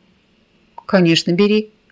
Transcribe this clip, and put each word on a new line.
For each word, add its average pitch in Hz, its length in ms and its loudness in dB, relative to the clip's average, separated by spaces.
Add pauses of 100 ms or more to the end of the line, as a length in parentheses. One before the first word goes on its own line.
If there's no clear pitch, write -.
(840)
«Конечно, 170 480 0
бери», 208 400 -2 (180)